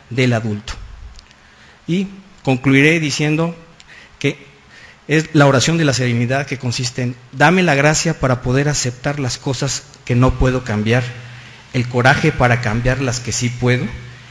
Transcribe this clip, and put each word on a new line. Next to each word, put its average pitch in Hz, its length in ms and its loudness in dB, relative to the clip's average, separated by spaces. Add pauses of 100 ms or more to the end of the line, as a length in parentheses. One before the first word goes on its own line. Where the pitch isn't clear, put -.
del 123 240 2
adulto. 110 400 -4 (1120)
Y 190 220 -2 (340)
concluiré 139 580 2
diciendo 156 560 -2 (640)
que - 260 -4 (640)
es 156 260 0
la 147 120 6
oración 139 320 2
de 165 80 0
la 135 80 2
serenidad 123 540 0
que 131 100 -6
consiste 123 460 -6
en: 123 120 -4 (160)
"Dame 151 300 4
la 165 140 2
gracia 151 440 0
para 123 220 0
poder 135 280 0
aceptar 143 500 -4
las 127 180 -4
cosas 135 460 -4 (200)
que 123 120 0
no 123 240 4
puedo 127 240 2
cambiar, 110 400 0 (680)
el 123 140 -2
coraje 127 440 2
para 120 300 2
cambiar 123 400 -2
las 127 180 -2
que - 120 -10
sí 120 180 -2
puedo 123 360 0 (460)